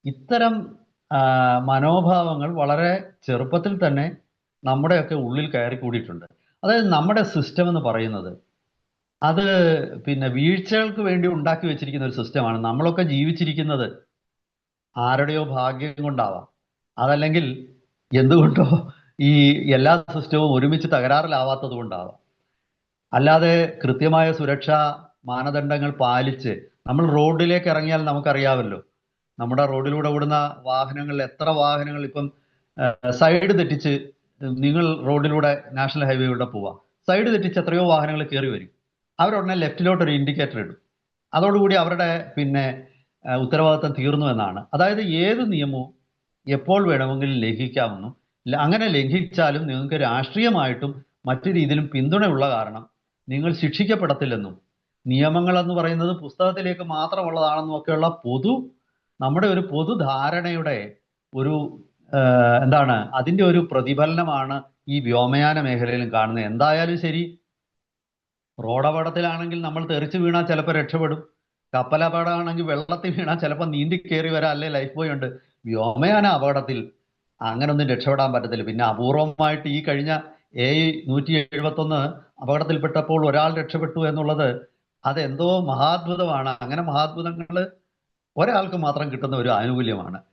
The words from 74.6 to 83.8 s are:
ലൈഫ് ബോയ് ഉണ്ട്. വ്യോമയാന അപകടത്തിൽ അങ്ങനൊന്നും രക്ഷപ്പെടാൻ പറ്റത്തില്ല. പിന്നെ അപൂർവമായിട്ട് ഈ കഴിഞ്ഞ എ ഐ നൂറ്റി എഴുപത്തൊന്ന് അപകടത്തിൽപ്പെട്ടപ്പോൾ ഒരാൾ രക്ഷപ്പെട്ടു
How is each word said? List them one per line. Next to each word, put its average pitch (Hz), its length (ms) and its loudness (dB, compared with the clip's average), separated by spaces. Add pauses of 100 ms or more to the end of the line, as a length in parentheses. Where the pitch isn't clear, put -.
ലൈഫ് 135 280 -6
ബോയ് 160 140 -4
ഉണ്ട്. 135 300 -6 (260)
വ്യോമയാന 123 640 2
അപകടത്തിൽ 139 640 0 (500)
അങ്ങനൊന്നും 143 460 0
രക്ഷപ്പെടാൻ 131 460 0
പറ്റത്തില്ല. 117 300 -2
പിന്നെ 113 220 -2
അപൂർവമായിട്ട് 151 800 0
ഈ 147 200 -4
കഴിഞ്ഞ 147 320 -2 (360)
എ 127 140 0
ഐ 160 380 0
നൂറ്റി 139 260 0
എഴുപത്തൊന്ന് 151 800 -2 (280)
അപകടത്തിൽപ്പെട്ടപ്പോൾ 156 880 0
ഒരാൾ 156 240 2
രക്ഷപ്പെട്ടു 160 540 -4